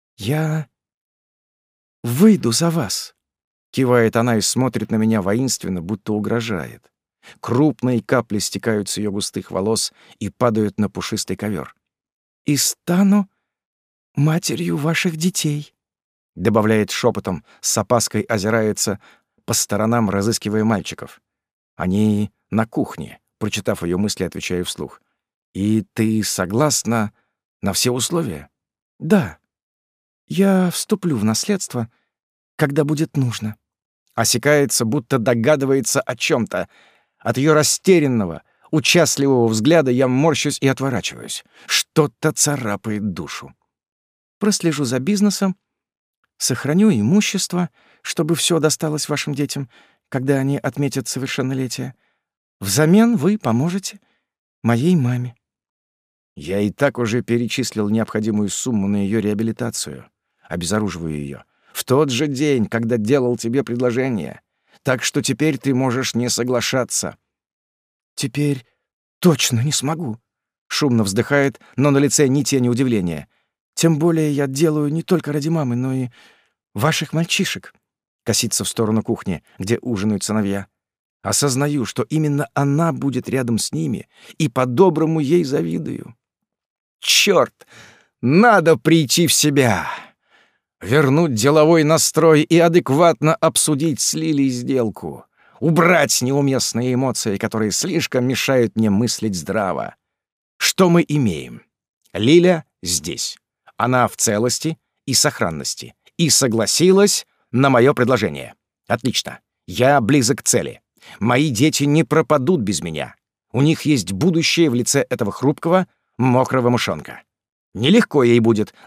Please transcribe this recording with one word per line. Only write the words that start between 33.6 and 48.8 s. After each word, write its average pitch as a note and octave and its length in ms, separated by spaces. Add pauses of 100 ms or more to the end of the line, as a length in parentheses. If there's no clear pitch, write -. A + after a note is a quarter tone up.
Осекается, C3+ 680
будто C3+ 340
догадывается C3 840
о - 140
чём-то. A2 540 (500)
От A2+ 180
её C#3+ 160
растерянного, C#3 920 (260)
участливого C#3 800
взгляда C3 420
я B2+ 160
морщусь C#3 540
и C3+ 80
отворачиваюсь. B2 760 (240)
Что-то - 640
царапает G#2+ 840
душу. D#2 400 (840)
«Прослежу E3+ 460
за B2+ 160
бизнесом, F#3+ 560 (840)
сохраню E3 540
имущество, F3 760 (320)
чтобы E3 340
всё E3 240
досталось D3+ 480